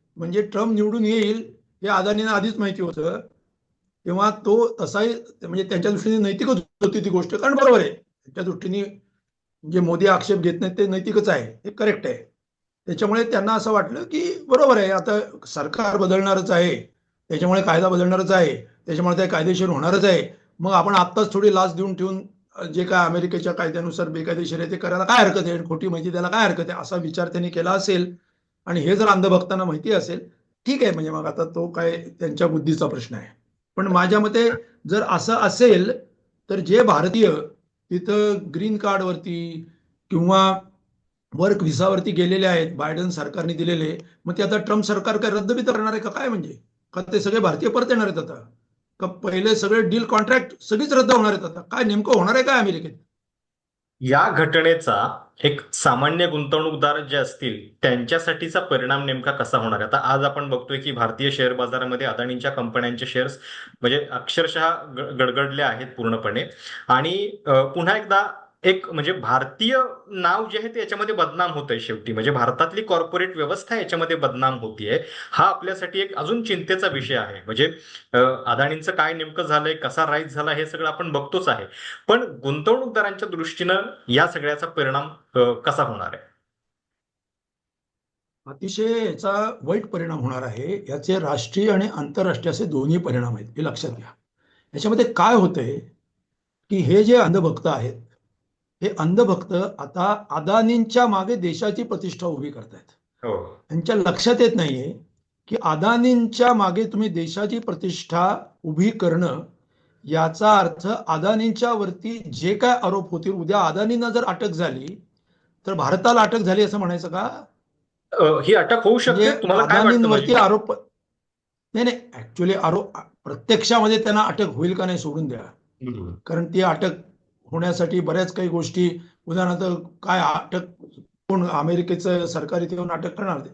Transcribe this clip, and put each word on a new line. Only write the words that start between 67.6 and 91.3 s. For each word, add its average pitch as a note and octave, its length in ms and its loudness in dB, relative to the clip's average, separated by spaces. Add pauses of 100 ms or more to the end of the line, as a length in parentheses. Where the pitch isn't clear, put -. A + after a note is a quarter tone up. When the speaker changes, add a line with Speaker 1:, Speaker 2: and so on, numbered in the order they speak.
Speaker 2:
पुन्हा E3+ 340 0
एकदा G3 300 2 (380)
एक F#3 280 2
म्हणजे D#3 200 -2
भारतीय C3+ 680 0 (300)
नाव G3 440 -2
जे G#3+ 60 -4
आहे A3 160 -8
ते A#3 60 -6
याच्यामध्ये G#3+ 340 -4
बदनाम E3+ 380 -2
होतंय C3+ 260 -4
शेवटी, A2+ 340 -8
म्हणजे A2 180 0
भारतातली D3 520 0
कॉर्पोरेट F3+ 540 -2
व्यवस्था E3 400 -4
याच्यामध्ये E3 400 -2
बदनाम C3 420 -2
होतीये. A2 420 -4 (320)
हा D#3 120 4
आपल्यासाठी F#3 560 -2
एक G3 160 -4
अजून A3 260 -4
चिंतेचा F#3+ 460 -2
विषय C3 280 -4
आहे. G2+ 300 -6
म्हणजे, C3 260 0 (400)
अ, B2 60 4 (280)
अदानींचं D3 460 0
काय D#3+ 200 0
नेमकं D#3 300 -8
झालंय, D3+ 320 0
कसा D#3 320 -2
राईज D3 280 -4
झाला D3+ 160 -2
हे D#3 160 -2
सगळं D#3+ 220 -6
आपण D#3 240 -6
बघतोच C#3+ 360 -2
आहे, G2+ 160 0 (440)
पण A#3 140 4
गुंतवणूकदारांच्या G3 1080 -2
दृष्टीनं F3 460 -2 (340)
या B2+ 180 4
सगळ्याचा D3 400 -4
परिणाम, C#3+ 420 -2 (260)
अ, B2 180 4
कसा C#3 300 -2
होणार G#2 300 -4
आहे? - 100 -16 (2250)
Speaker 1:
अतिशय G#3+ 580 -4
याचा G3+ 460 -2 (120)
वाईट G3+ 240 -2
परिणाम E3 320 -6
होणार B2+ 240 -4
आहे. C3+ 460 -8
याचे C#3+ 300 -2
राष्ट्रीय D#3+ 520 -2